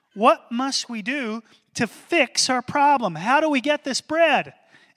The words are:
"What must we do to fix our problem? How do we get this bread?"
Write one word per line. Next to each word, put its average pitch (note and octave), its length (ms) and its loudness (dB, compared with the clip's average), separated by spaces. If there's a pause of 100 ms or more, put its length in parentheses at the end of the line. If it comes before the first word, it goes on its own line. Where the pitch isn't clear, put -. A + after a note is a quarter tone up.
(140)
"What C#4 360 2
must B3+ 380 -6
we A3+ 140 -10
do A3+ 400 -6 (320)
to A#3+ 120 -2
fix - 600 -2
our B3+ 140 0
problem? C#4 540 2
How A3+ 220 0
do D#4 120 2
we C4+ 100 2
get C#4+ 240 -2
this C4 160 -6
bread?" D4 540 0 (420)